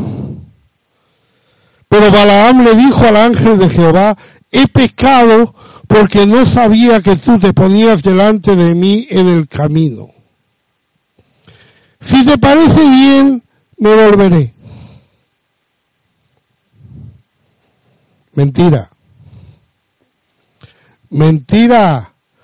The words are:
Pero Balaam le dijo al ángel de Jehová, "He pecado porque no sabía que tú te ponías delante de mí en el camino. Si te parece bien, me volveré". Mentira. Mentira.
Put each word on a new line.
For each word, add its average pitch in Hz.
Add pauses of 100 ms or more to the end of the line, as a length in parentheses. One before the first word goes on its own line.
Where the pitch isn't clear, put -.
(1900)
Pero 208
Balaam 208
le 233
dijo 247
al 220
ángel 220
de 185
Jehová, 170 (340)
"He 262
pecado 240 (320)
porque 208
no 226
sabía 226
que 185
tú 226
te 185
ponías 196
delante 196
de 170
mí 202
en 185
el 165
camino. 151 (1900)
Si 269
te 285
parece 285
bien, 277 (360)
me 214
volveré". 196 (3750)
Mentira. 143 (2250)
Mentira. 160 (340)